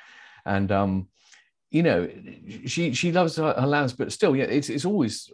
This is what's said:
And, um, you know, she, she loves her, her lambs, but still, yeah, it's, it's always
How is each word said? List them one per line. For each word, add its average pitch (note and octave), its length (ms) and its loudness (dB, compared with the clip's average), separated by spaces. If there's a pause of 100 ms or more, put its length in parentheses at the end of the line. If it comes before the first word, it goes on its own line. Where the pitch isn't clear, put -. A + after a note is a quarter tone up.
(460)
And, G2 260 0
um, G2 360 0 (640)
you D#3+ 120 2
know, A2+ 260 2 (560)
she, D3+ 300 -2
she E3+ 180 0
loves E3+ 240 2
her, D#3 160 0
her B2+ 140 0
lambs, C#3+ 260 0
but B2 200 -6
still, E3+ 220 2
yeah, C3+ 100 2
it's, C#3+ 260 0
it's C#3+ 160 -4
always F3+ 480 -2